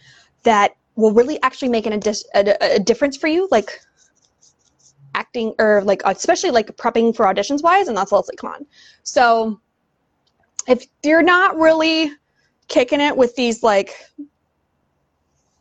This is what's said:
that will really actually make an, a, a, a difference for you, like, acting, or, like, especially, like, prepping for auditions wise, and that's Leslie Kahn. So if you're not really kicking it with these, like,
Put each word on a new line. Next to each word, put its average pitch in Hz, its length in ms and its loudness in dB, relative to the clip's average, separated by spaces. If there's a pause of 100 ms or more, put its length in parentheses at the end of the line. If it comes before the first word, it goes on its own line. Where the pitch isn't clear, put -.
(440)
that 208 320 2 (180)
will 220 180 2
really 247 300 2
actually 262 260 -4
make 226 180 -2
an, 214 60 -4
a, 208 220 -4 (200)
a, 202 420 2
a - 20 2
difference 254 380 0
for - 100 -6
you, 349 240 0
like, 220 300 -2 (1300)
acting, 220 440 -6
or, 214 240 2
like, 196 220 -2
especially, 349 460 -2
like, 226 260 0
prepping 233 380 0
for 226 120 2
auditions 202 360 -2
wise, 359 260 2
and 247 80 -4
that's - 160 -2
Leslie - 240 -2
Kahn. - 280 -14 (380)
So 226 580 0 (1080)
if 254 180 0 (160)
you're 311 200 2
not 359 340 2
really 320 560 0 (560)
kicking 285 320 0
it 294 160 0
with 240 180 0
these, 233 300 -2
like, 202 320 0 (1600)